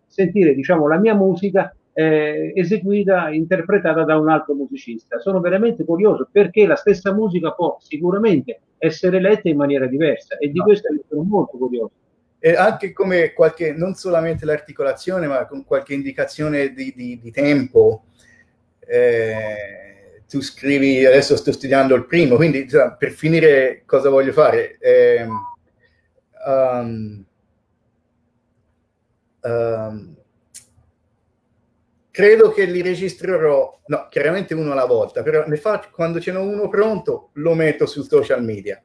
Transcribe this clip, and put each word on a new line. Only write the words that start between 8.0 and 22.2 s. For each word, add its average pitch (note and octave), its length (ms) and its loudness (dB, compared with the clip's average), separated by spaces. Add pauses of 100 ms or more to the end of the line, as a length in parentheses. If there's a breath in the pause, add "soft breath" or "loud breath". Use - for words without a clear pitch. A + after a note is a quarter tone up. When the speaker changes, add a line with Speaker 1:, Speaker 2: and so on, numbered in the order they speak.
Speaker 1:
essere F3+ 420 0
letta G3+ 300 2
in D3 80 0
maniera C#3 300 0
diversa C#3 500 -2
e D3 120 -4
di D3+ 100 -6
Speaker 2:
No. - 40 -2
Speaker 1:
questo G3 300 2
io - 140 -6
sono D3+ 160 -6
molto F3+ 340 -2
curioso. A#2+ 340 -6 (480)
Speaker 2:
E E3 160 4
anche F#3+ 380 0
come F3+ 400 0
qualche, D#3+ 400 0
non F3 200 -6
solamente E3 520 -4
l'articolazione, F3+ 800 -4
ma C3 180 -4
con C#3 180 -16
qualche C#3 300 -4
indicazione C#3 800 -4
di, C3 220 -10
di, B2 260 -12
di A#2 100 -18
tempo. B2 720 2 (760 soft breath)
Eh, G#2+ 1500 -4
tu C#3 140 -8
scrivi, C3+ 640 0
adesso C3+ 300 6
sto - 160 -2
studiando C3+ 420 2
il A#2+ 120 0
primo, D3+ 320 2